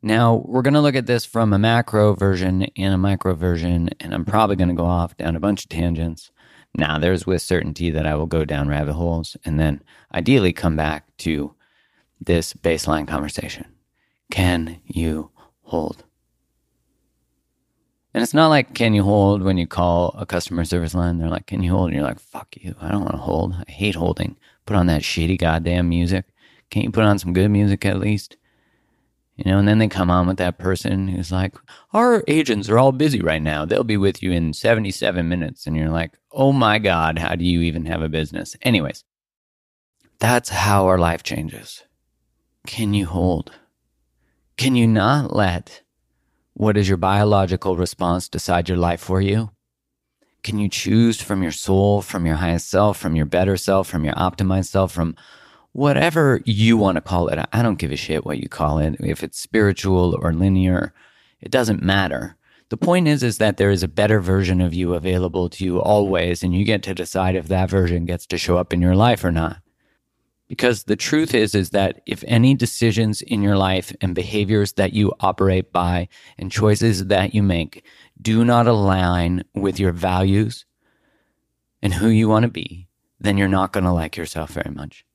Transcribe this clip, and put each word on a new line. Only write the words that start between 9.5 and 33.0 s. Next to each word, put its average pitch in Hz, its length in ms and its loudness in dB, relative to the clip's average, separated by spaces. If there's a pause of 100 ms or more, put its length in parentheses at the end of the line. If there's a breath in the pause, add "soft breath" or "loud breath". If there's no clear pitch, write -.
then 76 240 -2 (280 soft breath)
ideally 98 400 2
come 82 220 -2
back 76 440 -6
to 76 360 -4 (680)
this 85 340 -2
baseline 78 520 -2
conversation. 73 600 -8 (680)
Can 85 520 -2
you 80 460 -4 (320 soft breath)
hold? - 400 -6 (2000)
And 104 100 -2
it's 120 100 -4
not 156 140 6
like, 151 280 4
"Can 113 200 2
you 104 80 4
hold 101 400 4
when 92 160 0
you 85 80 -2
call 87 500 0
a 101 80 -8
customer 87 400 -4
service 85 300 -4
line?" 87 240 0
They're 82 100 -2
like, 82 180 -6
"Can - 180 -4
you 87 80 0
hold?" 90 140 2
And 80 100 -4
you're 73 80 -2
like, 60 160 -6
"Fuck - 400 -18
you. - 200 -14
I 80 80 -10
don't 101 140 -2
wanna - 160 -4
hold. 90 360 -2
I 90 140 -10
hate 98 280 -4
holding. 85 400 -4 (300 soft breath)
Put 104 100 -2
on 90 100 4
that 80 160 2
shitty 85 340 -2
goddamn 85 520 0
music. 87 380 0 (440 soft breath)
Can't - 140 -2
you 113 80 -4
put 110 100 2
on 104 160 4
some 87 140 -6
good 95 180 4
music 101 340 2
at 98 140 0
least?" 101 380 -4 (1000)
You - 160 -2
know, 98 80 4
and 101 80 6
then 107 120 4
they 110 100 4
come 90 240 0
on 90 160 4
with 95 80 -2
that 90 220 -2
person 95 500 -2
who's 90 240 -6
like, 92 240 -4 (360 loud breath)
"Our 233 360 2
agents 143 400 0
are 110 100 4
all 131 140 6
busy 131 280 0